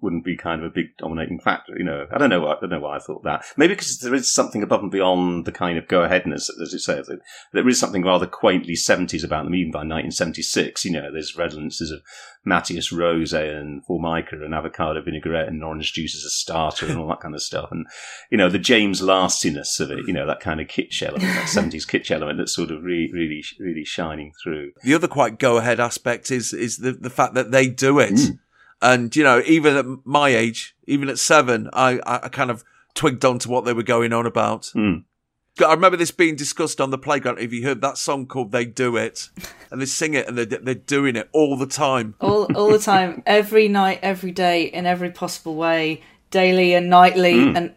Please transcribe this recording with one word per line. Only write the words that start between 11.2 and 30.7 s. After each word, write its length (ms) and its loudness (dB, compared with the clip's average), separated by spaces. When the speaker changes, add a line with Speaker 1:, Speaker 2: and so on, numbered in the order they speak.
Speaker 1:
redundancies 520 -6
of 120 -12
Matthias 480 -2
Rose 420 0
and 520 -6
Formica 580 -4
and 120 -8
avocado 460 -4
vinaigrette 460 -4
and 160 -8
orange 300 -8
juice 220 -6
as 100 -12
a 40 -10
starter 580 -4
and 100 -4
all 100 -8
that 140 -6
kind 140 -14
of 60 -10
stuff. 300 -8
And, 140 -8
you 60 2
know, 120 6
the 80 0
James 420 2
Larstiness 800 0
of 120 -4
it, 160 -8
you 60 -2
know, 120 -2
that 140 -4
kind 200 -6
of 80 -6
kitsch 360 -6
element, 180 -6
that 140 -4
Speaker 2:
<laughs> 0 -
Speaker 1:
seventies 360 -2
kitsch 240 -4
element 300 -4
that's 160 -6
sort 160 -4
of 120 -8
re-, 300 -2
really, 300 -6
really 260 -8
shining 460 -8
through. 300 -10
Speaker 3:
The 120 4
other 120 0
quite 300 -2
go-ahead 420 2
aspect 520 -4
is, 200 -4
is 260 -6
the, 160 -4
the 180 -10
fact 240 0
that 160 0
they 160 6
do 320 4
it. 140 4
Speaker 1:
Mm. 260 4
Speaker 3:
And, 340 4
you 80 6
know, 220 6
even 320 6
at 80 0
my 260 2
age, 460 0